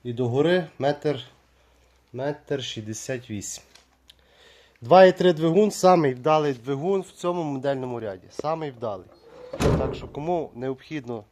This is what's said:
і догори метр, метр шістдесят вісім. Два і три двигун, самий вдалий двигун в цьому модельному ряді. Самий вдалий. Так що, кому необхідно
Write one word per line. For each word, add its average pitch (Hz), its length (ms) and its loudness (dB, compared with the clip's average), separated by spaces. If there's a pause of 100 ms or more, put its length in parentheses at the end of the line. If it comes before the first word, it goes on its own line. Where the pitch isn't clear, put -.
і 123 80 -6
догори 143 540 2 (120)
метр, 143 420 -2 (920)
метр 139 500 -6
шістдесят 117 680 -10
вісім. - 340 -10 (1160)
Два 170 240 8
і 185 140 6
три 180 140 4
двигун, 165 380 2
самий 170 440 4
вдалий 147 400 2
двигун 139 460 -2
в 180 100 -14
цьому 175 320 -4
модельному 135 580 -4
ряді. 98 300 -10
Самий 156 400 -6
вдалий. 107 360 -10 (720)
Так 127 160 -4
що, - 140 -14
кому 160 460 -6
необхідно 123 760 -10